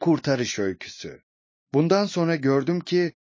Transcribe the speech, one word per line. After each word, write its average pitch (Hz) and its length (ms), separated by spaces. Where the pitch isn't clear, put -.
kurtarış 139 580
öyküsü. 92 640
Bundan 185 320
sonra 165 300
gördüm 139 440
ki 175 320